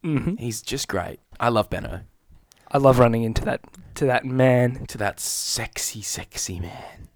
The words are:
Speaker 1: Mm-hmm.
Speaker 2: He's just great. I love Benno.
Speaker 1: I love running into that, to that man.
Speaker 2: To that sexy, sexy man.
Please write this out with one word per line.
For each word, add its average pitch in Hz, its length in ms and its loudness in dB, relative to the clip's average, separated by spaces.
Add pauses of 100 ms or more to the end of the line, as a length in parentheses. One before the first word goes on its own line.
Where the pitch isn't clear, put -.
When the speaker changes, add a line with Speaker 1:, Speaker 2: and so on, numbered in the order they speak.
Speaker 1:
Mm-hmm. 151 320 0
Speaker 2:
He's 120 260 -8
just - 280 -6
great. 85 320 -6 (180)
I 120 80 2
love 113 220 2
Benno. 98 320 -8 (720)
Speaker 1:
I 143 60 2
love 135 220 8
running 117 240 6
into 110 220 0
that, - 160 -2 (340)
to 151 100 0
that 127 200 2
man. 127 640 4
Speaker 2:
To - 100 -12
that 104 240 -4
sexy, - 800 -6
sexy - 580 -8
man. - 560 -12